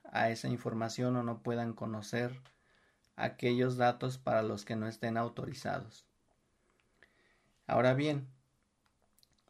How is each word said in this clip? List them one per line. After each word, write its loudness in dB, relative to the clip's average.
a 2
esa -2
información 0
o 0
no -4
puedan -2
conocer -4
aquellos 2
datos 2
para 2
los -4
que -4
no -2
estén -2
autorizados. -6
Ahora 6
bien, 0